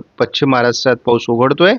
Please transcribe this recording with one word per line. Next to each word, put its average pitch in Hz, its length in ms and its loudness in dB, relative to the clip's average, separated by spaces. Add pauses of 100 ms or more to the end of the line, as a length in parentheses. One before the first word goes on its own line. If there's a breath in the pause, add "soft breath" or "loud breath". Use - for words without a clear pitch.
(200)
पश्चिम - 320 -2
महाराष्ट्रात 123 440 0
पाऊस 117 340 -2
उघडतोय. 139 500 2